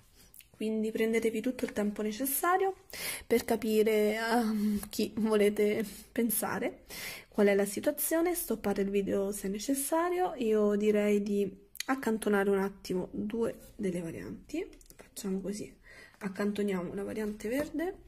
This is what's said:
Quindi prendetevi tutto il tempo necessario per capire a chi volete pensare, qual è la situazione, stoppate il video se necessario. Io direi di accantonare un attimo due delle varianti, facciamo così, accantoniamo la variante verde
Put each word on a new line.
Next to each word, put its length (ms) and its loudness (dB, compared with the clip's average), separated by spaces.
Quindi 380 -2
prendetevi 480 0
tutto 240 -2
il 80 -6
tempo 300 -2
necessario 840 0
per 180 2
capire 720 2
a 360 2
chi 260 -2
volete 680 4
pensare, 720 -2
qual 200 4
è 60 6
la 100 4
situazione, 720 0
stoppate 460 -2
il 80 0
video 420 0
se 160 -6
necessario. 880 0
Io 400 4
direi 440 4
di 300 0
accantonare 640 2
un 100 4
attimo 520 -4
due 640 -4
delle 280 -4
varianti, 600 -8
facciamo 460 -6
così, 340 -8
accantoniamo 760 -2
la 80 -6
variante 460 -6
verde 480 -2